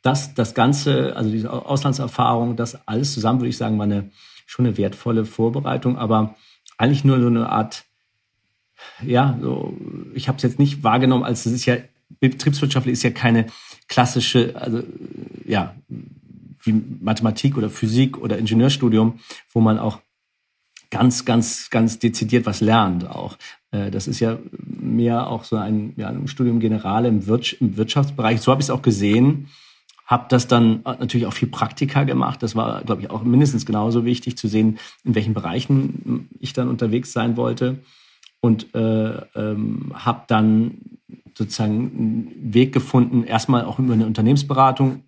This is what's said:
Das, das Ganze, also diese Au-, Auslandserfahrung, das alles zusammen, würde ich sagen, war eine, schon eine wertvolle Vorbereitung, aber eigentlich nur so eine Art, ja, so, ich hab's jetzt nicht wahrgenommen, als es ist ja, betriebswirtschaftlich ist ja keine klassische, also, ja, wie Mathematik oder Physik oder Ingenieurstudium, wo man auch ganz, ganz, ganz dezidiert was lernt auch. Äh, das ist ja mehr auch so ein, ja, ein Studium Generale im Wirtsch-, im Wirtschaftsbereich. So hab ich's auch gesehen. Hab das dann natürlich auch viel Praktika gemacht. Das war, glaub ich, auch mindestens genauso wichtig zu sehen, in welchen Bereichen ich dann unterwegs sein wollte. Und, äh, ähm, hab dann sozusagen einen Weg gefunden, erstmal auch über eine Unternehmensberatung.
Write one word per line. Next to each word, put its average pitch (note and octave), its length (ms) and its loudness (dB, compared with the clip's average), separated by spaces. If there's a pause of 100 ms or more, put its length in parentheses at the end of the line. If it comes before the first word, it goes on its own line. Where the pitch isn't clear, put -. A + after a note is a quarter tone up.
Das, C#3 300 -2
das A2+ 200 -2
Ganze, C3+ 600 2
also G#2+ 160 -2
diese A2 180 -4
Au-, - 100 -6
Auslandserfahrung, A#2+ 960 0
das - 320 -6
alles C3 260 -2
zusammen, A2+ 240 2
würde A#2+ 120 0
ich - 60 -4
sagen, A2 220 -2
war G#2 60 -2
eine, G2+ 260 -2 (360)
schon - 200 0
eine G#2 100 0
wertvolle A2 480 0
Vorbereitung, B2+ 720 -2
aber A2 380 0 (420)
eigentlich C#3 280 2
nur C3+ 160 6
so A#2+ 80 4
eine A#2 200 2
Art, - 360 -2 (1200)
ja, B2+ 340 2
so, - 360 -6 (360)
ich - 160 -6
hab's - 140 -2
jetzt - 160 0
nicht C#3+ 240 2
wahrgenommen, B2 400 4
als A#2+ 240 -4
es A2+ 60 0
ist B2 140 -2
ja, B2 100 2 (420)
betriebswirtschaftlich C3+ 760 0
ist - 100 -4
ja A#2+ 60 2
keine A2+ 360 2 (400)
klassische, B2 760 0
also, A#2 220 -4 (640)
ja, - 320 -2 (880)
wie A2 180 2 (180)
Mathematik A2 560 0
oder G#2+ 140 -2
Physik B2 480 0
oder - 200 -2
Ingenieurstudium, A2+ 800 2 (320)
wo A#2+ 80 2
man G#2+ 180 4
auch A2 220 -6 (920)
ganz, A#2+ 340 2
ganz, A#2 460 -2
ganz A2+ 300 0
dezidiert A#2 440 0
was G#2 160 -4
lernt G2+ 480 2
auch. - 300 -10 (320)
Äh, G2+ 220 -4
das F#2+ 160 -6
ist - 100 -6
ja A2+ 220 0 (100)
mehr A#2 800 -2
auch A2+ 160 -6
so A2 140 -2
ein, G#2 380 -2
ja, G#2 120 -6
ein G#2 180 -6
Studium A#2 320 0
Generale A2 480 0
im G#2 220 2
Wirtsch-, A#2+ 320 0
im G2+ 160 0
Wirtschaftsbereich. A2+ 640 0
So - 100 2
hab C3+ 80 4
ich's C#3 100 0
auch B2 140 -2
gesehen. A#2+ 640 2 (580)
Hab - 240 -2
das B2 180 2
dann A2+ 360 4
natürlich A#2+ 440 -4
auch - 60 -6
viel - 160 -2
Praktika - 560 -2
gemacht. B2+ 380 -2
Das A2+ 120 -4
war, A2+ 280 -2
glaub G#2 180 -4
ich, - 80 -10
auch G#2+ 140 -8
mindestens B2 420 4
genauso A2+ 400 0
wichtig A#2+ 320 -4
zu - 100 -6
sehen, A2 320 2 (260)
in A2+ 100 0
welchen G#2+ 180 0
Bereichen B2 960 -2 (100)
ich - 140 -10
dann B2 160 -2
unterwegs A#2+ 440 -2
sein A#2 260 -2
wollte. B2 400 -2 (640)
Und, A2 340 2
äh, A2 480 0 (120)
ähm, G#2+ 600 -4
hab - 340 -4
dann A2 720 2 (360)
sozusagen G#2+ 380 -4
einen A2+ 800 -4
Weg C3 220 4
gefunden, B2 500 2
erstmal A#2 400 0
auch - 140 -8
über B2+ 160 2
eine A2 100 4
Unternehmensberatung. C3 1040 2